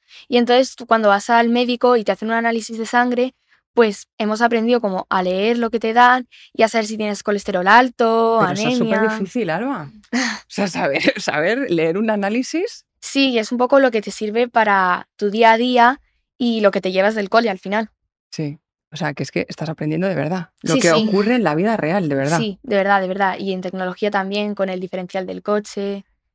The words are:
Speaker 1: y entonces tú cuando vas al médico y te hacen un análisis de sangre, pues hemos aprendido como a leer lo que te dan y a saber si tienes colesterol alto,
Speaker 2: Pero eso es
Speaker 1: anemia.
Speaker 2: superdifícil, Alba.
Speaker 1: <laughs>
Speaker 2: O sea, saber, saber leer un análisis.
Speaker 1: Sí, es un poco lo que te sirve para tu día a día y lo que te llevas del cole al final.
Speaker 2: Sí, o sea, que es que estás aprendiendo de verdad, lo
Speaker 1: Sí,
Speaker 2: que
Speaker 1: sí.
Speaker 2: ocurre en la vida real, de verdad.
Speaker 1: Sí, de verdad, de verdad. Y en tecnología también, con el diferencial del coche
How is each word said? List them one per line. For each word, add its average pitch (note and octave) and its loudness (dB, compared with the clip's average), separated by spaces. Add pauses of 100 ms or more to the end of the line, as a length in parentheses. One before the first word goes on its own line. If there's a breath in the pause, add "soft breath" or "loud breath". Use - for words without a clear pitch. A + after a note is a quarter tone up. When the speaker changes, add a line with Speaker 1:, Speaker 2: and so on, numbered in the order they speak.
(280 loud breath)
Speaker 1:
y B3+ 2
entonces B3 4
tú A#3+ -16
cuando A3 2
vas G3+ 2
al A#3 4
médico B3 2
y A3+ 2
te G3+ -2
hacen G#3 -4
un A3+ -2
análisis A3+ -4
de A3+ -6
sangre, B3 0 (380)
pues A3 2
hemos G#3+ -2
aprendido A#3 2
como F#3+ -4
a F#3+ 0
leer G3 0
lo A#3 -2
que A3+ -2
te A3+ -4
dan B3 4 (240 soft breath)
y - 2
a A3 4
saber A3 -2
si G#3+ -8
tienes G#3 -4
colesterol G3 -2
alto, A3+ 4
Speaker 2:
Pero F#3 2
eso G#3 -2
es B3 0
Speaker 1:
anemia. A3+ 0
Speaker 2:
superdifícil, A3 -2
Alba. F#3+ -6 (200)
Speaker 1:
<laughs> A#3 -4
Speaker 2:
O - -20
sea, G3 -2
saber, F3 0
saber G#3 -2
leer E3 0
un A3 -2
análisis. A3 -4 (140)
Speaker 1:
Sí, C4+ 0
es A3 -6
un A#3+ -4
poco B3 4
lo C4+ 4
que A3+ -2
te G#3 -10
sirve A3 -4
para G3 2
tu G#3 -2
día A3+ 6
a A3+ 4
día B3 4 (360)
y A#3 0
lo G3+ 4
que F#3+ -4
te F#3 -2
llevas G3 2
del G3+ -4
cole A3+ 2
al F#3+ -6
final. G#3 -4 (420)
Speaker 2:
Sí, D3+ -8 (320)
o D3+ -16
sea, D3 -4
que C#3 -6
es - -10
que - -4
estás - -10
aprendiendo D#3 -4
de F#3+ -2
verdad, D#3+ -4 (120)
lo - -2
Speaker 1:
Sí, C4 2
Speaker 2:
que F#3 4
Speaker 1:
sí. A3 2
Speaker 2:
ocurre G#3 0
en A#3+ 0
la D3+ 0
vida G3+ 0
real, E3 -2
de C#3 -2
verdad. C#3 0
Speaker 1:
Sí, G3+ -6
de G#3+ -4
verdad, G3 2
de F#3 -4
verdad. F#3+ -2
Y G3 -4
en F#3 -6
tecnología F#3 -4
también, G#3 -2
con G3 -4
el F#3 -6
diferencial F#3 -8
del F#3 -10
coche G3+ -6 (320)